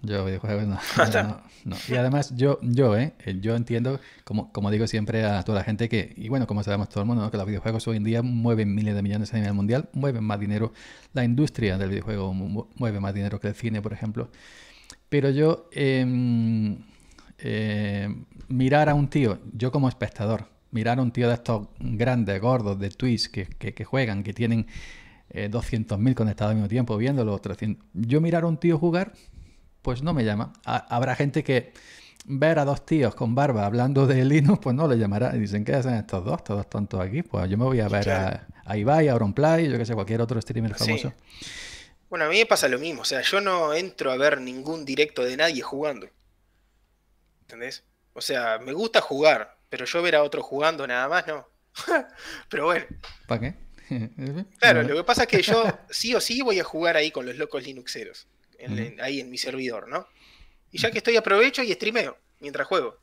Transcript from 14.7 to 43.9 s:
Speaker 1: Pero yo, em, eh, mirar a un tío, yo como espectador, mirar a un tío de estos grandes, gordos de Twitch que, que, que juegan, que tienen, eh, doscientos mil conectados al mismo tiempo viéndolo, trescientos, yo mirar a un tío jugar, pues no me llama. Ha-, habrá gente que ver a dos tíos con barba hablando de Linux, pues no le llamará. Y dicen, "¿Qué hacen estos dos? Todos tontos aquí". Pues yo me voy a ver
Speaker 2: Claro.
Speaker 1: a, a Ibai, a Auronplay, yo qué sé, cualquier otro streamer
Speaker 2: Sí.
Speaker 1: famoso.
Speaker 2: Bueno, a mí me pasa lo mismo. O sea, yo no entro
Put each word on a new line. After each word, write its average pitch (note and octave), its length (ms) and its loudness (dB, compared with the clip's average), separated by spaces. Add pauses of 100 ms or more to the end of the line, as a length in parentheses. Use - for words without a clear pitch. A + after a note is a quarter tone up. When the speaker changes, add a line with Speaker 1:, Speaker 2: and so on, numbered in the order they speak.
Speaker 1:
Pero C#3+ 220 2
yo, D#3 400 2
em, B2 1040 2 (600)
eh, G#2 680 -2 (420)
mirar C3 400 4
a D3 60 4
un C#3+ 140 2
tío, B2 300 2 (140)
yo A#2 180 -2
como C3+ 180 2
espectador, G#2 580 -4 (240)
mirar A2+ 280 0
a - 20 2
un B2 100 0
tío A#2+ 160 0
de A#2+ 80 4
estos A2+ 340 -4 (100)
grandes, A#2+ 640 0
gordos G#2+ 380 0
de G2 120 -4
Twitch A#2+ 400 -2
que, F#2+ 160 -6
que, - 260 -10
que - 120 -10
juegan, G#2+ 380 -2
que G2+ 100 -8
tienen, A#2 340 0 (640)
eh, G2+ 200 -6
doscientos A2 500 -2
mil B2+ 160 4
conectados G#2+ 360 0
al A2 60 2
mismo G2+ 120 0
tiempo A#2 280 0
viéndolo, A#2 420 0
trescientos, G#2 540 -6
yo A#2 280 2
mirar E3 220 2
a E3+ 40 2
un D#3+ 120 0
tío E3+ 180 4
jugar, F3 360 0 (680)
pues B2+ 220 -4
no E3+ 100 0
me B2+ 120 2
llama. A2 260 0 (140)
Ha-, A#2 200 -2 (100)
habrá A#2 200 0
gente C#3+ 300 0
que B2+ 260 0 (540)
ver D3+ 340 2
a C#3+ 60 2
dos C#3 200 -2
tíos D3 300 2
con A#2+ 200 0
barba C3 300 2
hablando C3 420 4
de C3 180 4
Linux, D3 360 6
pues B2+ 140 0
no D#3 120 2
le B2 100 4
llamará. G#2+ 380 2
Y A#2+ 40 0
dicen, G#2 240 -2
"¿Qué C3+ 120 0
hacen B2+ 180 0
estos G2+ 320 -4
dos? D#3+ 180 -4
Todos G2+ 260 -4
tontos G2+ 300 -4
aquí". G2+ 240 -4
Pues F#2 260 -2
yo G2+ 80 0
me A#2+ 60 2
voy C3 160 2
a G#2+ 80 0
ver G2+ 160 0
Speaker 2:
Claro. F#2+ 380 0 (240)
Speaker 1:
a, - 60 -8
a G#2+ 60 -2
Ibai, D3 300 4
a C3 60 4
Auronplay, C#3+ 560 4
yo B2 80 0
qué A2+ 80 0
sé, A#2 80 -4
cualquier A2 280 -2
otro A#2 200 0
streamer A2+ 360 -2
Speaker 2:
Sí. - 80 -4
Speaker 1:
famoso. C3 280 -2 (960)
Speaker 2:
Bueno, E3 160 0
a D#3 40 0
mí F3+ 80 4
me A3+ 80 8
pasa G3 220 4
lo B2+ 120 2
mismo. D3+ 220 -6
O - 40 -8
sea, C3 160 -2
yo F#3+ 200 2
no F3 320 2
entro D#3+ 380 -2